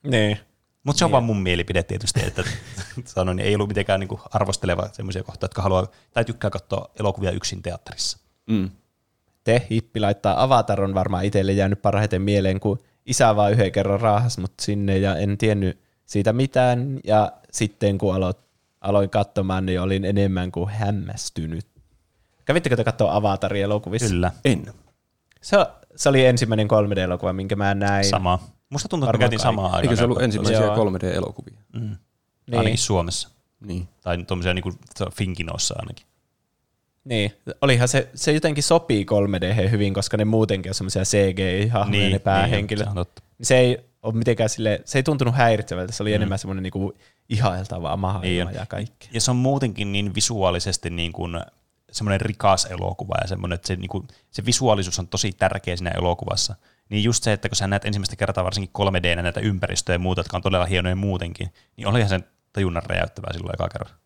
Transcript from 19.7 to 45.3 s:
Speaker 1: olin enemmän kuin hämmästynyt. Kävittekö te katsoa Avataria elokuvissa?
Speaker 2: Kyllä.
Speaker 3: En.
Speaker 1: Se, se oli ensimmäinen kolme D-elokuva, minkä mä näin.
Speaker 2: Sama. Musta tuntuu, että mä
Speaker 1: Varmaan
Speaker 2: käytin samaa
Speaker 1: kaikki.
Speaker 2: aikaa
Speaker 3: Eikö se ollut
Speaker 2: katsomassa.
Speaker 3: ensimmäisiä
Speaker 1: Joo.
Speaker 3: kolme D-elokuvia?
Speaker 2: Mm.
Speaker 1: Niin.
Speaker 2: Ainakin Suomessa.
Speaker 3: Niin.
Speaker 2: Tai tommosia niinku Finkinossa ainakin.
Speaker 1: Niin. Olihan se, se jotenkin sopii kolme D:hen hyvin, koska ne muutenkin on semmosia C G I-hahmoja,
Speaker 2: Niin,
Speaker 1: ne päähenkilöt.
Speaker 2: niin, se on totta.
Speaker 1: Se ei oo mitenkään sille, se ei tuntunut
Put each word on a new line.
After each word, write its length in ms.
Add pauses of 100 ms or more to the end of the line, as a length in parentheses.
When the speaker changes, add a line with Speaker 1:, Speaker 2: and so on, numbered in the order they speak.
Speaker 1:
olin 240
enemmän 480
kuin 180
hämmästynyt. 960 (800)
Kävittekö 320
te 80
katsoa 320
Avataria 480
elokuvissa? 440
Speaker 2:
Kyllä. 240 (120)
Speaker 3:
En. 220 (760)
Speaker 1:
Se, 160 (400)
se 120
oli 180
ensimmäinen 420
kolme 280
D-elokuva, 360
minkä 240
mä 180
näin. 300
Speaker 2:
Sama. 340 (320)
Musta 180
tuntuu, 200
että 0
mä 40
Speaker 1:
Varmaan 80 (100)
Speaker 2:
käytin 80
samaa 320
Speaker 1:
kaikki. 60
Speaker 2:
aikaa 140
Speaker 3:
Eikö 60
se 80
ollut 140
Speaker 2:
katsomassa. 240
Speaker 3:
ensimmäisiä 240
Speaker 1:
Joo. 100
Speaker 3:
kolme 240
D-elokuvia? 580 (140)
Speaker 2:
Mm. 80
Speaker 1:
Niin. 800
Speaker 2:
Ainakin 200
Suomessa. 500 (320)
Speaker 3:
Niin. 280 (140)
Speaker 2:
Tai 220
tommosia 300
niinku 180 (420)
Finkinossa 640
ainakin. 280 (1000)
Speaker 1:
Niin. 280 (280)
Olihan 280
se, 260
se 180
jotenkin 320
sopii 400
kolme 360
D:hen 300
hyvin, 240
koska 220
ne 80
muutenkin 460
on 40
semmosia 280
C 320
G 40
I-hahmoja, 640
Speaker 2:
Niin, 120
Speaker 1:
ne 60
päähenkilöt. 680
Speaker 2:
niin, 80
se 60
on 60
totta. 160 (200)
Speaker 1:
Se 160
ei 200 (240)
oo 100
mitenkään 360
sille, 360
se 140
ei 40
tuntunut 320